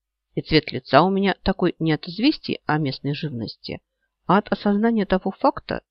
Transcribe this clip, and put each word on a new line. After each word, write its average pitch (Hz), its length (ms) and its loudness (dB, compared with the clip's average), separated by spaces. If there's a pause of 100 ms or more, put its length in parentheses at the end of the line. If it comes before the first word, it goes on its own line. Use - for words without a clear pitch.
(360)
И 151 60 -4
цвет - 280 2
лица 131 320 4
у 190 80 2
меня 196 320 0
такой 185 360 0
не 160 140 0
от 151 140 -4
известий 214 600 -2
о 151 120 0
местной 143 360 -4
живности, 123 680 -10 (460)
а 190 120 6
от - 140 -2
осознания 208 540 0
того 190 240 -2
факта, - 600 -4